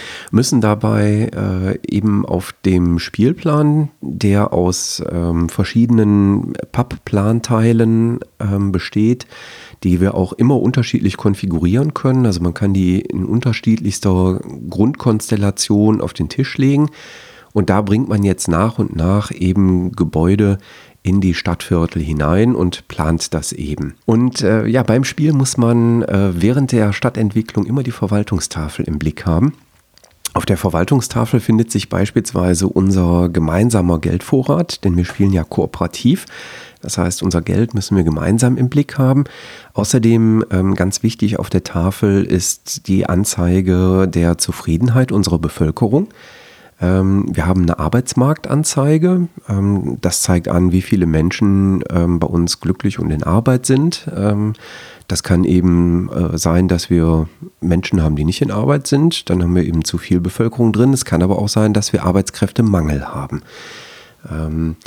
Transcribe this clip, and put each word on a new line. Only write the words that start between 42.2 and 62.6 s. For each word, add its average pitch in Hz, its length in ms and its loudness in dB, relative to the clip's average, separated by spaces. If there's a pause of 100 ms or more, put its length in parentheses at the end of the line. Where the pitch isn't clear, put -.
ist - 640 -4
die 95 200 0
Anzeige 92 1000 2
der 85 300 2
Zufriedenheit 117 760 0
unserer 90 260 2
Bevölkerung. 104 680 0 (720)
Ähm, 95 560 2
wir 78 120 -2
haben 92 160 2
eine 85 160 2
Arbeitsmarktanzeige. 147 1500 0 (200)
Ähm, 98 540 0
das - 180 0
zeigt 87 280 0
an, 90 240 2
wie 92 100 2
viele 92 240 0
Menschen, 95 800 2
ähm, 87 300 0
bei 82 80 0
uns 85 340 -2
glücklich - 380 -2
und 80 120 -2
in 76 120 -2
Arbeit 123 420 0
sind. 143 500 0
Ähm, 104 380 0 (560)
das 87 140 -4
kann 90 220 2
eben, 87 680 2
äh, 85 240 -2
sein, 87 320 2
dass 87 220 0
wir 82 380 2 (340)
Menschen 90 400 0
haben, 78 120 0
die 73 120 -2
nicht 92 160 -2
in 131 80 0
Arbeit 107 360 -2
sind. 151 440 0
Dann 90 120 0
haben 87 120 2
wir 90 100 2
eben 82 220 -2
zu - 100 -4
viel 90 240 0
Bevölkerung 110 540 0
drin. 123 180 4
Es 127 140 -2
kann 85 160 0
aber 92 160 2
auch 104 100 -2
sein, 107 240 2
dass 101 220 0
wir 104 100 -2
Arbeitskräftemangel 90 1040 0